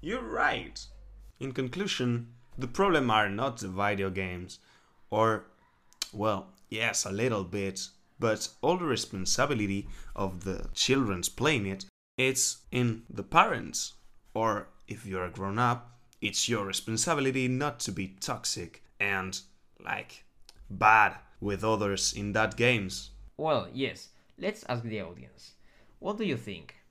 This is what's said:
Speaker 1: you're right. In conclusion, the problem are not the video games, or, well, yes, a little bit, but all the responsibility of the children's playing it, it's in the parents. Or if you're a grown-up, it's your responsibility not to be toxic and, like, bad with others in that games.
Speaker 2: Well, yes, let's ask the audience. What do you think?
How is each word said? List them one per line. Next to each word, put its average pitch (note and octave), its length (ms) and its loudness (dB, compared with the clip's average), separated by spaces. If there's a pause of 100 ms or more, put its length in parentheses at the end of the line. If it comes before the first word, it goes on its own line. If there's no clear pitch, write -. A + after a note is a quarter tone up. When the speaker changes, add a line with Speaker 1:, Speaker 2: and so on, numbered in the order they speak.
Speaker 1:
you're A#3 220 -6
right. - 600 -2 (560)
In C3+ 120 -4
conclusion, B2 760 0 (280)
the C3 120 -4
problem D#3 420 4
are G#2+ 180 6
not A#2+ 300 -2
the G2+ 100 -8
video G2 420 0
games, F2+ 480 -6 (520)
or, A2 360 4 (640)
well, G#2+ 360 0 (200)
yes, A2 360 -2
a G2+ 60 -6
little G#2+ 340 0
bit, G2 440 -4 (300)
but A2 300 0 (140)
all E3+ 140 4
the F3+ 80 -2
responsibility G#2 1040 0 (260)
of F#2 300 -4
the F#2+ 280 -4
children's G#2+ 560 2
playing B2 380 2
it, F#2+ 180 -6 (320)
it's C3 420 2 (120)
in A#2+ 400 0
the G2+ 120 -8
parents. D#3+ 720 2 (400)
Or G#2+ 340 2 (200)
if - 160 -10
you're F#2 220 -4
a F2+ 40 -6
grown-up, A#2 680 0 (220)
it's - 280 0
your A2 160 0
responsibility C3 840 0
not B2+ 320 -2
to G#2+ 120 -4
be F#2+ 280 -6
toxic - 640 -6 (180)
and, F#2+ 380 -2 (460)
like, - 400 -8 (460)
bad G#2 460 8 (240)
with G2+ 240 -2
others G2+ 480 2
in G#2 200 -4
that G#2+ 240 2
games. A2+ 540 2 (260)
Speaker 2:
Well, C#3 360 0
yes, A#2 360 -6 (300)
let's G#3 300 -6
ask A#2+ 140 -2
the A2 200 -6
audience. D#2+ 500 -16 (460)
What G#3 200 -4
do A3+ 60 0
you D3 120 0
think? E2+ 380 -10 (160)